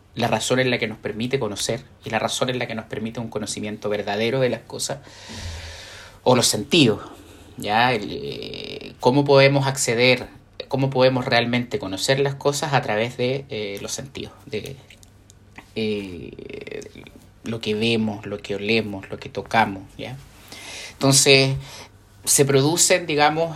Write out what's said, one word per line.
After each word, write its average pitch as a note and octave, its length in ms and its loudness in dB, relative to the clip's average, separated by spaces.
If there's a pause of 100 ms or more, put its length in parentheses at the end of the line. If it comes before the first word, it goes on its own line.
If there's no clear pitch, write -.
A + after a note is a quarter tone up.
(140)
La A#2 140 0
razón A#2+ 320 0
es B2+ 60 2
la B2 120 0
que A#2 80 -4
nos A2 100 -8
permite A2+ 420 -4
conocer A2+ 460 -4 (180)
y - 60 -10
la A2 100 -2
razón G#2+ 300 -2
es B2 80 -2
la B2 100 -4
que A2+ 80 -8
nos A2+ 120 -10
permite A2+ 340 -8
un A2+ 80 -8
conocimiento G#2 600 -6
verdadero G#2 500 -2
de B2+ 80 2
las A#2+ 140 -4
cosas - 380 -8 (1200)
o B2+ 120 6
los A#2+ 120 4
sentidos, A2 560 4 (560)
¿ya? A#2 340 2
El, G#2 180 -4
eh, - 880 -12
cómo C#3 280 4
podemos C#3 400 6
acceder, B2 600 2 (420)
cómo C#3 200 0
podemos B2+ 380 4
realmente A#2+ 520 0
conocer G2+ 420 0
las C#3 140 0
cosas C#3+ 380 -2
a B2+ 80 4
través A2+ 380 -2
de, B2+ 320 -2
eh, G#2 320 -6
los - 100 -8
sentidos, - 400 -10 (140)
de, - 300 -10 (1000)
eh, G2 1040 -8 (640)
lo A2+ 160 -6
que G#2+ 140 -2
vemos, A2 500 0
lo G2+ 140 -8
que - 160 -8
olemos, G2+ 560 -2
lo G#2 80 -10
que - 100 -14
tocamos, G2+ 540 0 (160)
¿ya? A2+ 180 -10 (760)
Entonces, C3+ 640 6 (680)
se - 220 4
producen, E3 580 4
digamos, D#3 520 2